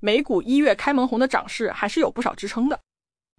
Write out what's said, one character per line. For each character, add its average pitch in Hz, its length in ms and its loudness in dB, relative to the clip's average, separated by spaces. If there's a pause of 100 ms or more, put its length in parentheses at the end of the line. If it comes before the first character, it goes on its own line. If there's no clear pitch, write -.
美 214 220 2
股 196 200 0
一 247 140 0
月 285 180 4
开 - 180 -2
门 262 160 2
红 226 100 -2
的 262 80 4
涨 - 220 -2
势 - 240 -4
还 - 160 -2
是 262 100 -2
有 320 120 2
不 - 100 -8
少 240 140 -2
支 - 120 -10
撑 233 220 -2
的。 302 100 -2 (600)